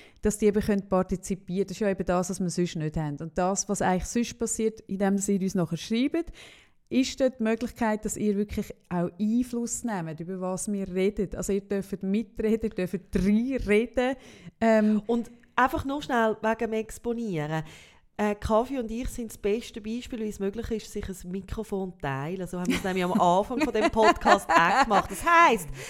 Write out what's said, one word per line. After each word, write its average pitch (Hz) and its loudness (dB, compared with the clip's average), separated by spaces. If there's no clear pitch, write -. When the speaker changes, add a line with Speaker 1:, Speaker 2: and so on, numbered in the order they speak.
Speaker 1:
dass 208 0
die 220 2
eben 208 4
können 202 0
partizipieren. 185 -2
Das 185 -10
ist - -4
ja 208 0
eben 190 -2
das, 180 0
was 190 -6
wir 175 -2
sonst 175 -2
nicht 156 -4
haben. 147 -4
Und 160 -12
das, 190 0
was 196 -2
eigentlich 185 2
sonst - -2
passiert, 220 -2
indem 196 0
ihr 202 2
uns 190 -2
nachher 170 0
schreibt, 277 -2
ist 262 0
dort 262 2
die 220 -2
Möglichkeit, 220 0
dass 202 -6
ihr 208 0
wirklich 208 -4
auch 175 -2
Einfluss 233 -2
nehmt, 170 -6
über 180 -8
was 185 -4
wir 196 -4
reden. 190 0
Also 180 -2
ihr 196 0
dürft 196 -6
mitreden, 220 0
ihr 185 -2
dürft - -6
reinreden. 226 2
Ähm, 214 6
Speaker 2:
Und 233 0
einfach 269 2
nur 277 -4
schnell 226 2
wegen 220 0
dem - -4
Exponieren. 214 -4
Äh, 208 0
Kaffee 240 2
und 226 -4
ich 233 -6
sind 233 -8
das - -16
beste 214 -2
Beispiel, 226 -8
wie 214 -4
es 208 -8
möglich 202 -4
ist, 220 -6
sich 202 -8
ein 180 -12
Mikrofon 190 -6
zu - -20
teilen. 151 -6
So 180 -8
haben 180 -4
wir 180 0
es 175 -6
nämlich 185 0
am 180 0
Anfang 190 4
von 285 0
dem 311 2
Podcast - 4
auch 262 4
gemacht. 349 2
Das 285 -8
heisst, 311 6